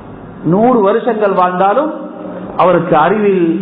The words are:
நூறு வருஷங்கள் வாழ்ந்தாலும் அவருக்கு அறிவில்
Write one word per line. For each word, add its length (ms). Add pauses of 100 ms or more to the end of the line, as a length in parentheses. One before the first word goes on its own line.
(460)
நூறு 340
வருஷங்கள் 560
வாழ்ந்தாலும் 560 (640)
அவருக்கு 420
அறிவில் 460 (180)